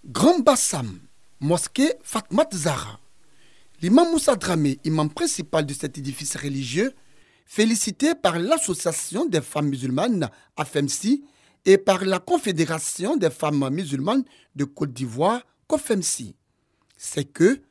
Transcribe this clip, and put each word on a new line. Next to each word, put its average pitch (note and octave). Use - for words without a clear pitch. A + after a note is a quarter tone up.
Grand C#4+
Bassam, D3
mosquée F3
Fatmat A#3
Zahra. D3
L'imam C#4+
Moussa D4
Dramé, D#3+
imam D#3
principal D#3+
de C#3+
cet C#3
édifice C#3
religieux, C#3
félicité A3+
par E3+
l'Association G3
des F3
femmes D3
musulmanes, C#3
afemsi, D#3
et G3
par F#3+
la F#3+
Confédération F3+
des F#3
femmes C#3+
musulmanes D#3+
de C#3
Côte C#3
d'Ivoire, C3+
cofemsi, F#3+
c'est -
que G#3